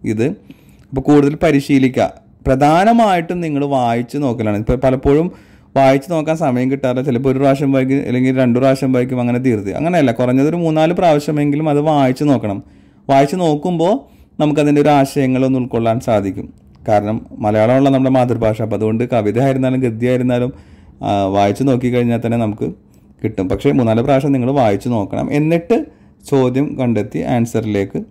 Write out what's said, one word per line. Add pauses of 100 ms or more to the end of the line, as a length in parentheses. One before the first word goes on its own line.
ഇത്. (600)
അപ്പോൾ
കൂടുതൽ
പരിശീലിക്കുക. (380)
പ്രധാനമായിട്ടും
നിങ്ങൾ
വായിച്ച്
നോക്കലാണ്.
ഇപ്പോൾ
പലപ്പോഴും (460)
വായിച്ച്
നോക്കാൻ
സമയം
കിട്ടാറില്ല.
ചിലപ്പോൾ
ഒരു
പ്രാവശ്യം
വായിക്കും,
അല്ലെങ്കിൽ
രണ്ട്
പ്രാവശ്യം
വായിക്കും,
അങ്ങനെ
തീർത്ത്.
അങ്ങനെയല്ല,
കുറഞ്ഞത്
ഒരു
മൂന്നാല്
പ്രാവശ്യമെങ്കിലും
അത്
വായിച്ച്
നോക്കണം. (480)
വായിച്ച്
നോക്കുമ്പോൾ (440)
നമുക്കതിൻ്റെ
ഒരു
ആശയങ്ങളൊന്ന്
ഉൾക്കൊള്ളാൻ
സാധിക്കും. (400)
കാരണം (200)
മലയാളമുള്ള
നമ്മുടെ
മാതൃഭാഷ,
അപ്പോൾ
അതുകൊണ്ട്
കവിത
ആയിരുന്നാലും
ഗദ്യ
ആയിരുന്നാലും, (520)
ആ, (160)
വായിച്ച്
നോക്കിക്കഴിഞ്ഞാൽ
തന്നെ
നമുക്ക് (520)
കിട്ടും.
പക്ഷേ
മൂന്നാല്
പ്രാവശ്യം
നിങ്ങൾ
വായിച്ച്
നോക്കണം,
എന്നിട്ട് (480)
ചോദ്യം (120)
കണ്ടെത്തി (140)
ആൻസറിലേക്ക് (120)